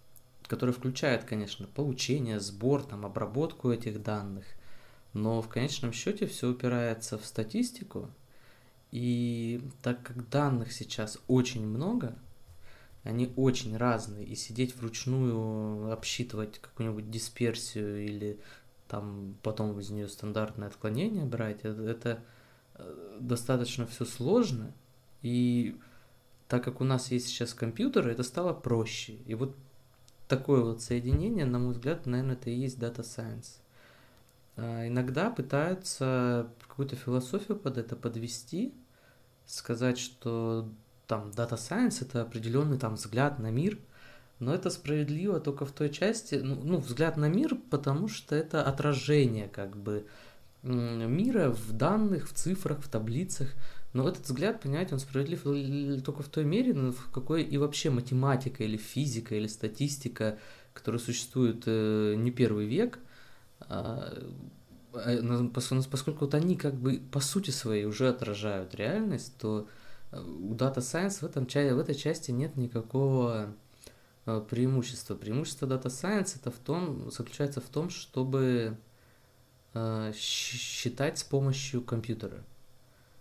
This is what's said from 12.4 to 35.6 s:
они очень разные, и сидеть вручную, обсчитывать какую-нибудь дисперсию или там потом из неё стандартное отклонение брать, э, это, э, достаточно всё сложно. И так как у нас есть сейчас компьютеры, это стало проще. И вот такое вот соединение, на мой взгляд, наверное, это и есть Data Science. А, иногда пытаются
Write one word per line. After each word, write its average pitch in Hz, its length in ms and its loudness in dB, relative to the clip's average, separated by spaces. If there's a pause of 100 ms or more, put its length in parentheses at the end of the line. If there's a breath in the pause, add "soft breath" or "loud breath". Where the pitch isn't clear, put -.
они 120 340 0
очень 123 400 4
разные, 110 480 0
и 110 100 -8
сидеть 127 420 -2
вручную, 110 1160 0
обсчитывать 110 640 -4
какую-нибудь 107 520 -6
дисперсию 110 920 -2
или 104 340 -4 (500 loud breath)
там 101 540 -8
потом 107 380 -2
из 98 100 -8
неё 104 180 -4
стандартное 104 600 -4
отклонение 151 560 -2
брать, 113 400 -2
э, 110 40 -2
это, 110 540 -2 (520 loud breath)
э, 90 460 -14
достаточно 120 640 0
всё - 180 -6
сложно. 135 680 2 (500)
И 120 540 2 (720 loud breath)
так 123 140 2
как 131 180 -4
у 131 40 0
нас 131 260 2
есть 123 160 0
сейчас - 280 -4
компьютеры, 123 580 2
это 120 100 -2
стало 170 300 0
проще. 113 600 0 (120)
И 113 80 -4
вот 131 220 -4 (720)
такое 135 340 6
вот 113 200 0
соединение, 143 640 2
на 123 120 2
мой 123 140 2
взгляд, 131 340 -2
наверное, 127 300 0
это - 140 -6
и 120 40 -2
есть 127 240 -2
Data 117 220 -4
Science. 113 600 -10 (960 loud breath)
А, 117 300 -4
иногда 127 440 2
пытаются 131 1200 2 (120)